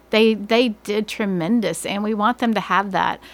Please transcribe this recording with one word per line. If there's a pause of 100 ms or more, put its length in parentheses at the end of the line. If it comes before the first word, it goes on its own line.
(120)
They,
they
did
tremendous,
and
we
want
them
to
have
that. (140)